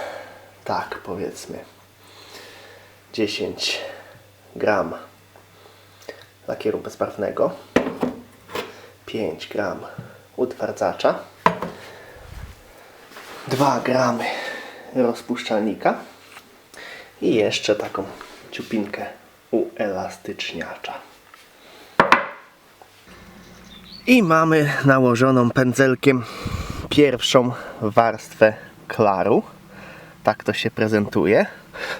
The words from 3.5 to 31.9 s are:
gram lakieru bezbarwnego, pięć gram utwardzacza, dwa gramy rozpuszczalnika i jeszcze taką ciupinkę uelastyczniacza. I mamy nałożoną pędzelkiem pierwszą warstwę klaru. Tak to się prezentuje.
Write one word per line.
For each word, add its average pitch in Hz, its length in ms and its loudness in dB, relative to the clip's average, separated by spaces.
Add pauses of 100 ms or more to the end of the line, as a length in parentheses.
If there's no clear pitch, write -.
gram 95 380 0 (1500)
lakieru - 320 -4
bezbarwnego, - 720 -4 (1500)
pięć 87 420 -6
gram 87 320 -4 (560)
utwardzacza, - 840 -2 (2250)
dwa 131 320 2
gramy 123 460 0 (720)
rozpuszczalnika 117 1000 0 (1300)
i 151 140 2
jeszcze 107 400 2
taką 104 280 -6 (480)
ciupinkę 107 540 -4 (460)
uelastyczniacza. - 1400 -6 (3250)
I 247 160 8
mamy 160 460 4 (160)
nałożoną 127 640 6
pędzelkiem 127 760 4 (640)
pierwszą 123 640 4 (300)
warstwę 110 720 4 (340)
klaru. 101 560 4 (800)
Tak - 200 0
to 107 100 0
się - 180 -2
prezentuje. 107 760 2 (540)